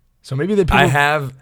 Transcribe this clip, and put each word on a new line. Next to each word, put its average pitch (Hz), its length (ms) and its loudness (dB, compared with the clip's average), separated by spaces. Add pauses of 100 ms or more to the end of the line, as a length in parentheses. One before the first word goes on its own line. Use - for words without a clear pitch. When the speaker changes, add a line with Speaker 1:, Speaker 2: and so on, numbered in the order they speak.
(200)
Speaker 1:
So - 140 -12
maybe 175 220 -2
the 196 80 2
people 127 140 2
Speaker 2:
I 143 80 4
have. 143 560 -2